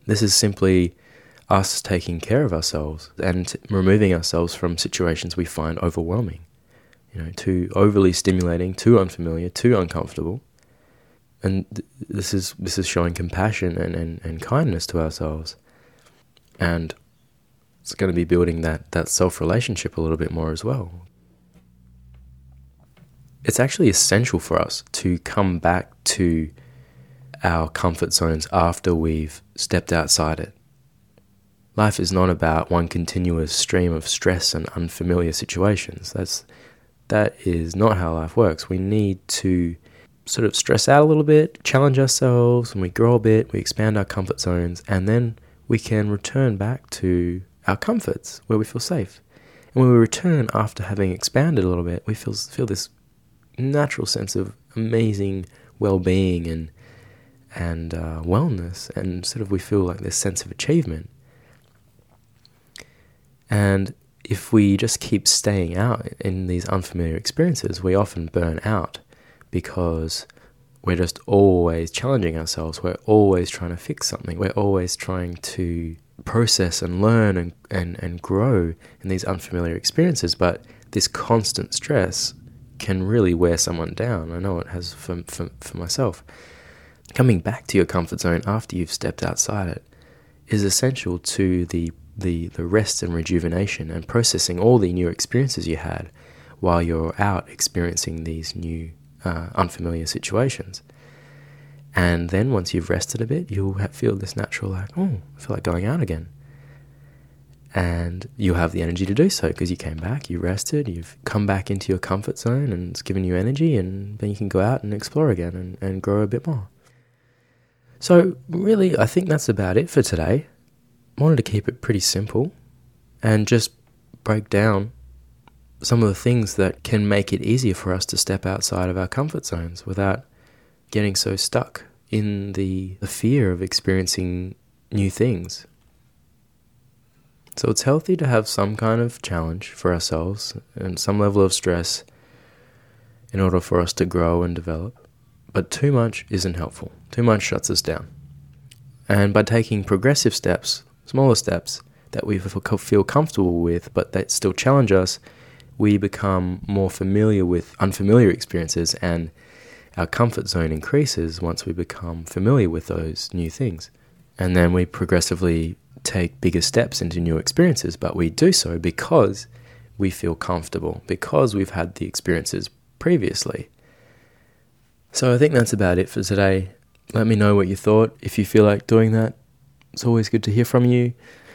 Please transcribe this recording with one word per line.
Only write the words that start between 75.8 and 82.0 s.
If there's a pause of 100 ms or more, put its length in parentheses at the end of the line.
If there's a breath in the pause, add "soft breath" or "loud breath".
process
and
learn
and, (160)
and,
and
grow (280 loud breath)
in
these
unfamiliar
experiences.
But (240 loud breath)
this
constant
stress (460)